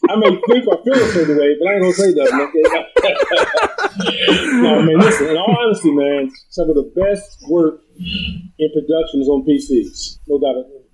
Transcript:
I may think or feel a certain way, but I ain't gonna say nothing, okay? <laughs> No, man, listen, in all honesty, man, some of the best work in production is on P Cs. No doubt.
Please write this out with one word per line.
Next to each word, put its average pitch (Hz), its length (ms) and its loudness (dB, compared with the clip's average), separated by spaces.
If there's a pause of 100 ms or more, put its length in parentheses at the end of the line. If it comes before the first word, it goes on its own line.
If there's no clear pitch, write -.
I 190 80 2
may 214 140 4 (180)
think 247 200 4
or 202 160 0
feel 262 120 0
a 247 160 2
certain 156 260 0
way, 147 220 2
but 165 80 -2
I 190 60 0
ain't 202 80 0
gonna 185 120 2
say 190 200 2
nothing, 143 500 0
okay? - 220 0 (360)
<laughs> 403 1400 -2
No, 226 200 4
man, 160 180 2
listen, 147 280 2
in 156 100 -2
all 202 220 0
honesty, 214 320 0
man, 143 400 0 (180)
some 170 200 -4
of 156 60 2
the 139 200 -2
best 196 540 -4
work 160 320 0 (160)
in 175 760 -8
production 156 480 -2
is 135 60 -2
on 139 180 0
P 143 140 2
Cs. 117 680 -4
No 143 120 -2
doubt. 131 260 -2 (280)